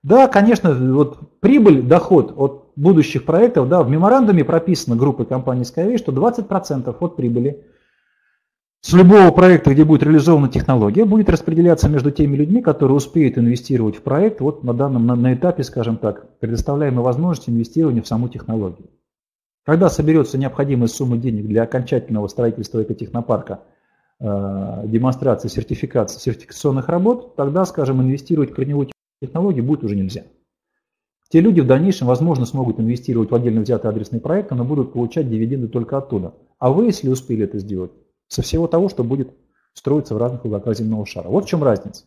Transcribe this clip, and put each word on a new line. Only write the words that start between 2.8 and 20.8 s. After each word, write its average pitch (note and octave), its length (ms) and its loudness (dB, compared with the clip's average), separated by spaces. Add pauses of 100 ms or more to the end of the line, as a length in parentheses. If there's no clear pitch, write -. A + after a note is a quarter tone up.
проектов, E3 440 2
да, F3 140 2
в A#2+ 80 0
меморандуме G3 540 2
прописано E3 520 -2
группой B2+ 300 0
компании B2+ 380 -4
Skyway, F#3+ 340 -4
что - 120 -6
двадцать G#3 380 -2
процентов C#3 520 -6
от F3 140 -6
прибыли B2 500 -4 (1160)
с - 120 -6
любого F#3 380 10
проекта, F3+ 440 6
где D3+ 100 6
будет D#3 180 4
реализована D3+ 460 4
технология, B2 560 2
будет G#3 240 2
распределяться E3 600 2
между C#3+ 220 0
теми C#3+ 260 0
людьми, D#3+ 240 0
которые C#3+ 360 2
успеют C#3 420 0
инвестировать A#2 580 -2
в - 60 -20
проект G3 380 -2
вот D3 240 -4
на A#2+ 80 -4
данном, B2 340 0
на, B2 80 0
на B2 200 0
этапе, E3 280 -2
скажем A#2 340 -6
так, - 420 -8
предоставляемой B2 680 -4
возможности C3+ 460 -2
инвестирования A#2 520 -2
в - 60 -14
саму A#2 200 -4
технологию. G#2 600 -8 (760)
Когда E3 260 2
соберётся D3+ 480 0
необходимая C3 480 -2